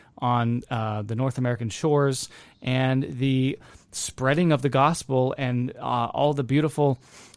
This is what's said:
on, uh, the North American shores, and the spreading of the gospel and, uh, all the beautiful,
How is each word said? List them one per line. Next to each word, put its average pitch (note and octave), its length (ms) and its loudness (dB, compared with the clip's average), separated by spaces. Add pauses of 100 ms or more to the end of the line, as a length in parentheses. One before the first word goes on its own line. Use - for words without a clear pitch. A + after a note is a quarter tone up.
(180)
on, A#2+ 540 0
uh, A2 320 -4
the G#2+ 120 -6
North C3 220 -2
American A#2+ 320 -2
shores, C#3+ 600 0 (320)
and C3 420 0
the C3 560 0 (320)
spreading D#3 600 0
of C3+ 100 2
the C#3+ 80 0
gospel C3+ 680 2
and, B2 400 -2
uh, A#2+ 40 -16 (320)
all D3 200 2
the C#3 100 0
beautiful, C#3+ 540 2 (400)